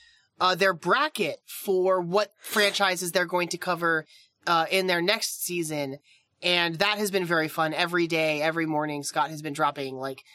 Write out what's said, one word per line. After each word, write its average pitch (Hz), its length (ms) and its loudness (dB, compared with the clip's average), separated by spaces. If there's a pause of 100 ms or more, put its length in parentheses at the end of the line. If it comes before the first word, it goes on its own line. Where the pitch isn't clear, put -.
(400)
uh, 185 140 4
their 185 200 4
bracket 185 760 0
for 185 540 2
what 185 380 0
franchises 190 720 0
they're 180 120 2
going 175 240 0
to 175 80 -6
cover, 165 480 0 (400)
uh, 165 240 2
in 190 160 2
their 175 160 2
next 208 420 -2
season. 156 540 -4 (460)
And 175 320 2
that 202 240 0
has 214 100 0
been 185 160 0
very 165 220 2
fun. 156 260 -2
Every 175 340 0
day, 160 360 0
every 160 240 0
morning, 151 360 -2
Scott 151 280 -2
has 151 100 -12
been 151 120 -6
dropping, 143 420 -2
like, 131 280 -8 (120)